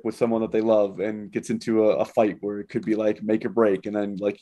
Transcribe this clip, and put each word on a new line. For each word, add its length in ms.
with 100
someone 260
that 100
they 100
love 400
and 300
gets 180
into 400
a, 80
a 80
fight 360
where 180
it 100
could 160
be, 100
like, 260
make 240
or 40
break, 360
and 100
then, 220
like, 240